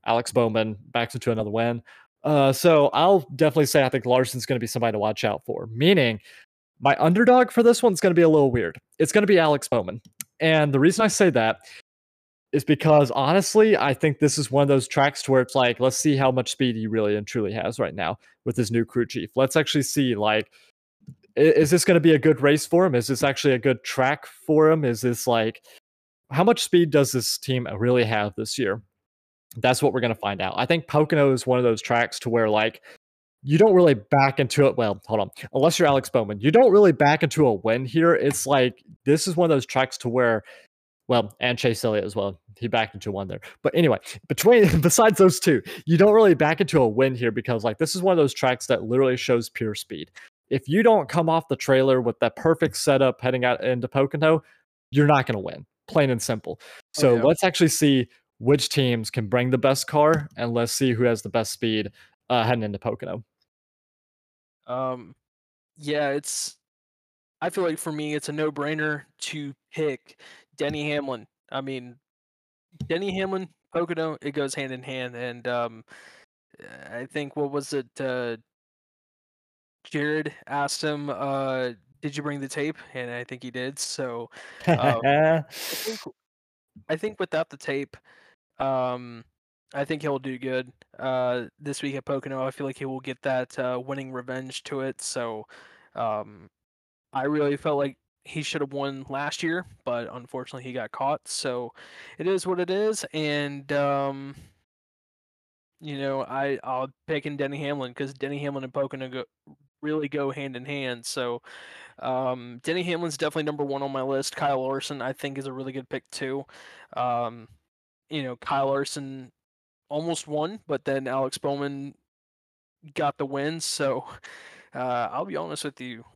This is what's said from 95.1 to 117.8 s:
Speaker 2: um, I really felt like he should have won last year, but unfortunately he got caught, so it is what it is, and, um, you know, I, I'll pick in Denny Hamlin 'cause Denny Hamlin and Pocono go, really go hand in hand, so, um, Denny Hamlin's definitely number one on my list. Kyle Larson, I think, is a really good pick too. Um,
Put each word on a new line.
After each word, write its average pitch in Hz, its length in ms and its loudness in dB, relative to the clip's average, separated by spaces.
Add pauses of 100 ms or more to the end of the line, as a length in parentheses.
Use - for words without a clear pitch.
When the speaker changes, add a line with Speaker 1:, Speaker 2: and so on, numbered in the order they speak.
Speaker 2:
um, 104 540 -8 (640)
I 135 120 -6
really 147 320 -2
felt 147 220 -4
like 139 180 -6 (280)
he 156 180 -10
should 147 180 -8
have 139 120 -8
won 139 360 -8
last 143 340 -8
year, 170 220 -4 (200)
but 120 280 -6
unfortunately 123 520 -14
he 127 80 -14
got 117 200 -10
caught, 139 340 -6
so 123 460 -8 (460)
it 160 80 -6
is 185 200 -4
what 180 140 -4
it 175 100 -6
is, 214 420 -4
and, 147 600 -6
um, 139 600 -4 (1400)
you 151 180 -12
know, 135 260 -6
I, 139 400 -6
I'll 131 260 -6 (180)
pick 151 180 -6
in 147 120 -10
Denny 139 220 -6
Hamlin 139 340 -8
'cause 135 200 -10
Denny 135 260 -10
Hamlin 139 240 -8
and 127 100 -14
Pocono 135 360 -8
go, 127 160 -12 (560)
really 151 280 -6
go 143 220 -4
hand 135 240 -12
in 127 100 -12
hand, 131 400 -10
so, 120 360 -8 (580)
um, 127 640 -6
Denny 175 200 -6
Hamlin's 170 340 -6
definitely 156 260 -4
number 147 220 -6
one 139 180 -6
on 139 80 -8
my 135 120 -6
list. 135 320 -6
Kyle 139 280 -2
Larson, 135 380 -8
I 131 120 -6
think, 139 240 -12
is 135 100 -12
a 131 60 -12
really 131 200 -12
good 131 160 -12
pick - 220 -12
too. 135 340 -8 (520)
Um, 120 520 -6 (600)